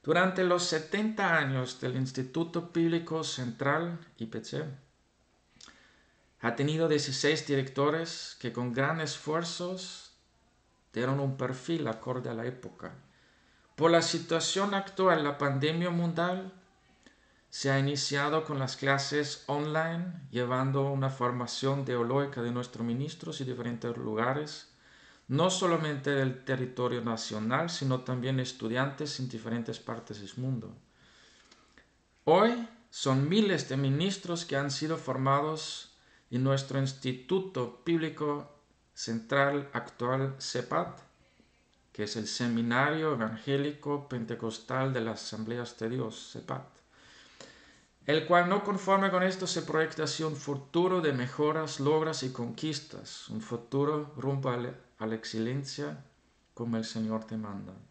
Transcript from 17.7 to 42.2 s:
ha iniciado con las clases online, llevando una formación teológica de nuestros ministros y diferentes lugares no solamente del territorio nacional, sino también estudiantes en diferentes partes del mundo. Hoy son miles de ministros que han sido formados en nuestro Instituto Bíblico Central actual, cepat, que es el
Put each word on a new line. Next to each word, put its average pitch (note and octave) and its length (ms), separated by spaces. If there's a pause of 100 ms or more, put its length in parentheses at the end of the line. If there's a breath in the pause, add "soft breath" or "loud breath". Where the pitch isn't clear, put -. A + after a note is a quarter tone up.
ha C3+ 80
iniciado C#3+ 680
con C#3 140
las C3 180
clases C#3 680
online, D#3+ 840
llevando C3 600
una C3+ 200
formación B2+ 720
teológica B2+ 560
de A#2+ 120
nuestros A#2+ 340
ministros C#3+ 560
y - 20
diferentes A#2+ 520
lugares B2 720 (600 loud breath)
no D#3+ 220
solamente D#3 600
del C3+ 340
territorio B2 580
nacional, A2+ 680
sino C3 300
también B2+ 400
estudiantes C3 800
en B2+ 80
diferentes A2+ 500
partes A2+ 420
del G2 160
mundo. A#2+ 380 (1500 soft breath)
Hoy A3+ 440 (220)
son C#3 380
miles F#3 400
de C3 80
ministros E3+ 680
que C#3 120
han C#3 140
sido D#3 260
formados C#3+ 960 (360 soft breath)
en B2 120
nuestro C3+ 360
Instituto C3+ 1080
Bíblico D3+ 680 (440)
Central C#3 800
actual, C3 640
cepat, D#3+ 600 (920 soft breath)
que G#2+ 120
es G#2 120
el G#2+ 100